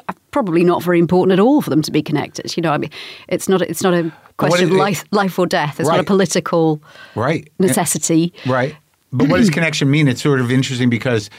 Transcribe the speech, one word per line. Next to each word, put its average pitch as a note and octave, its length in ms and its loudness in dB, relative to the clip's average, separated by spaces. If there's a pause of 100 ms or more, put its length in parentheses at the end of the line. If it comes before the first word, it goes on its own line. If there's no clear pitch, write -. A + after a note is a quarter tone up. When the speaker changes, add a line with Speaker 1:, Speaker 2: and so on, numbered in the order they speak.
(320)
Speaker 1:
probably F3+ 320 0
not F3 200 2
very F3 160 2
important F3+ 340 2
at F3+ 60 4
all B3+ 220 4
for - 80 -4
them D3 140 2
to - 80 -8
be D#3 100 0
connected. - 560 -6
You F3 40 -2
know, D#3+ 100 0
I D3 60 0
mean, D3+ 140 -8 (380)
it's - 200 -4
not, F#3+ 120 2
it's - 200 -6
not F#3 120 2
a F3 100 0
Speaker 2:
But E3 80 -6
what - 400 -6
Speaker 1:
question F3 160 2
of D#3+ 60 0
Speaker 2:
it, - 20 4
it F#3+ 40 4
Speaker 1:
life, F#3+ 320 -2
life G3 280 0
or F3+ 80 0
death. D3+ 320 -2
It's D3+ 100 -2
not E3 60 2
a F3 40 2
Speaker 2:
Right. F3 80 -2
Speaker 1:
political E3+ 760 0 (340)
Speaker 2:
Right. D3 340 -2 (100)
Speaker 1:
necessity. E3+ 760 0 (120)
Speaker 2:
Right. B2+ 300 -2 (380)
But C#3 160 0
what F3+ 80 2
does A3+ 120 4
Speaker 1:
<clears throat> D3 80 -2
Speaker 2:
connection D#3 320 0
mean? D3 200 4
It's A#2 120 -2
sort C#3 200 2
of A#2+ 100 -2
interesting C3 380 0
because, A#2 500 -2